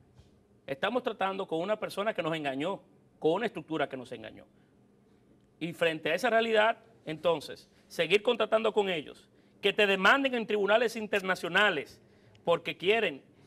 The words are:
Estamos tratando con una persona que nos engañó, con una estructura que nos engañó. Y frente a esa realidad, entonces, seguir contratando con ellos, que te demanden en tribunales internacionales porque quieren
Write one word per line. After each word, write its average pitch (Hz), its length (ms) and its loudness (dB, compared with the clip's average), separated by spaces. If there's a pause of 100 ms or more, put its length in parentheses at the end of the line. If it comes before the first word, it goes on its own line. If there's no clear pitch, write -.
(680)
Estamos 208 360 -4
tratando 190 440 -4
con 160 140 -4
una 214 180 -2
persona 202 360 -4
que 170 80 -4
nos 160 140 -2
engañó, 147 440 -4 (380)
con 156 140 2
una 220 140 -2
estructura 156 420 -4
que 135 80 -10
nos 120 160 -14
engañó. 110 320 -16 (1160)
Y 165 120 -6
frente 156 380 0
a 160 60 2
esa 233 140 0
realidad, 226 480 4 (280)
entonces, 160 640 -4 (160)
seguir 175 360 0
contratando 220 500 0
con 196 180 0
ellos, 147 380 -8 (320)
que 202 120 2
te 208 140 4
demanden 226 480 4
en 226 120 -2
tribunales 214 500 2
internacionales 190 1040 0 (440)
porque 165 320 0
quieren 180 460 0 (240)